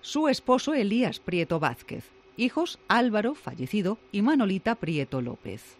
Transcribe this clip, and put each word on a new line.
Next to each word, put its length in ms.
Su 260
esposo 440
Elías 460
Prieto 400
Vázquez. 460
Hijos 500
Álvaro, 480
fallecido, 640
y 100
Manolita 540
Prieto 440
López. 600